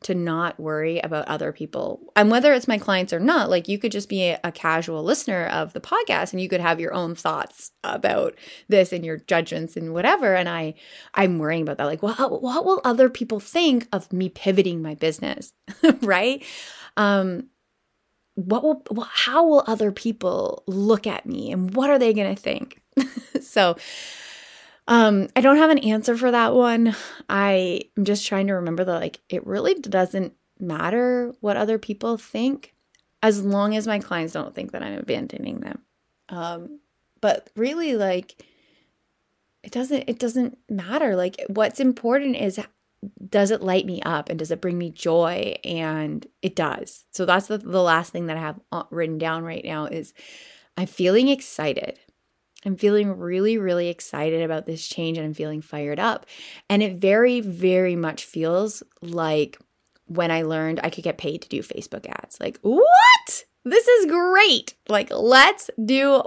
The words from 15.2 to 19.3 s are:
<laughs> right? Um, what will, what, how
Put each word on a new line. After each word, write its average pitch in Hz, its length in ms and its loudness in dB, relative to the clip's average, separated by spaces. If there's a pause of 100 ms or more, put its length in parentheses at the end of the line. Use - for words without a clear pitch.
<laughs> - 240 6
right? 226 400 2 (560)
Um, 202 520 0 (840)
what 196 280 -2
will, 294 260 0
what, 226 220 -6
how 294 340 2